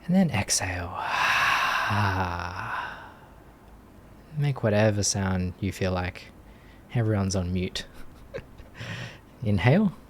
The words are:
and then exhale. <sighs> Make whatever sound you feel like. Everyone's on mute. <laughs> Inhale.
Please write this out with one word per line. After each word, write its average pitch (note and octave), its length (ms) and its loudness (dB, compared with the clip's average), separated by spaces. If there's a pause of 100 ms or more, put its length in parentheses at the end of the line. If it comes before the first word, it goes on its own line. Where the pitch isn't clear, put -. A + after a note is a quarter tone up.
and F3 80 2
then F#3 160 6
exhale. F2+ 720 -2
<sighs> - 3250 -2
Make C#3+ 240 0
whatever G#2 400 4
sound F#2 580 0
you F#2+ 120 0
feel F#2 200 -2
like. F#2 320 -4 (720)
Everyone's G#2 420 2
on F2+ 160 0
mute. F#2 320 -2 (500)
<laughs> - 80 -10 (1000)
Inhale. B2 500 4 (180)